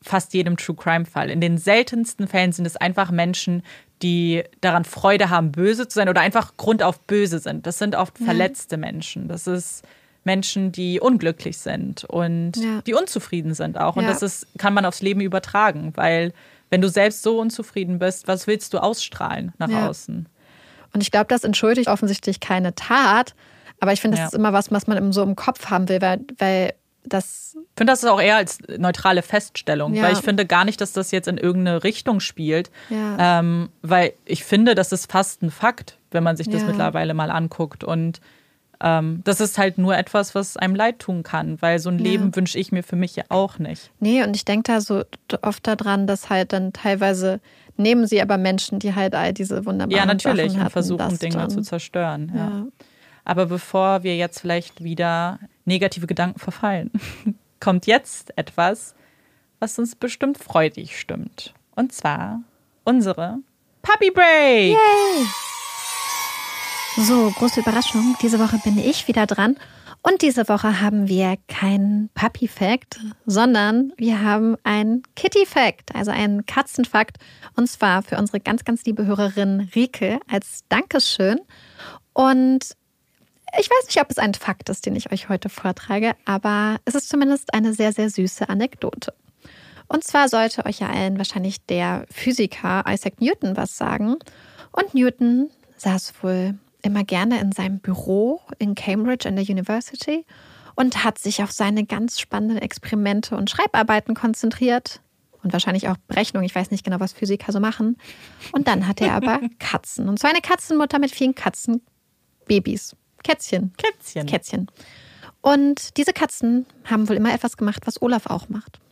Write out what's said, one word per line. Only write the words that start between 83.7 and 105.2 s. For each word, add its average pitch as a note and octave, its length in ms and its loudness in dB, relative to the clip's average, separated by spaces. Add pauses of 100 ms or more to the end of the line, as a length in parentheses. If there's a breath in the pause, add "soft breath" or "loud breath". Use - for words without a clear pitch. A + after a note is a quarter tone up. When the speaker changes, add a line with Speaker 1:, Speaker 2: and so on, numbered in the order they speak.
Speaker 2:
nicht, - 140 2
ob C#4+ 100 0
es - 80 -6
ein G3+ 160 0
Fakt - 340 -8
ist, - 180 -6
den G3+ 100 -2
ich - 160 -8
euch - 160 -6
heute F#3+ 200 -4
vortrage, G3+ 680 -2 (100)
aber G#3 600 0
es A#3+ 100 -4
ist C#4 140 -2
zumindest C#4+ 440 0
eine A3 220 2
sehr, G#3+ 180 2
sehr G#3+ 180 0
süße F#3+ 380 -2
Anekdote. - 640 -4 (760 loud breath)
Und D#4 160 0
zwar C#4+ 240 4
sollte A3+ 380 0
euch - 140 -6
ja G3 80 -4
allen F#3+ 300 -2
wahrscheinlich G3 480 -6
der F3 440 -2
Physiker G3 800 -2
Isaac G3 320 -4
Newton A#3 360 0
was F#3+ 200 -6
sagen. A3 400 -2 (560 loud breath)
Und G4 220 -2
Newton B3 560 2 (280)
saß F#3+ 440 -2
wohl F#3 320 -2 (280)
immer G3+ 220 0
gerne G3+ 360 0
in G3+ 100 0
seinem F#3+ 300 -4
Büro G3+ 600 -2 (180)
in G#3 180 -2
Cambridge A3 520 -2
an F#3+ 80 -2
der G3 120 0
University A3 760 -4 (520 loud breath)
und B3+ 260 0
hat G#3+ 160 -2
sich G#3 240 -4
auf G3+ 80 -4
seine G#3+ 340 0
ganz G#3+ 360 -4
spannenden G#3+ 380 -2
Experimente - 800 -2
und G3 140 -2
Schreibarbeiten A3+ 640 0
konzentriert. A#3+ 840 -2 (420)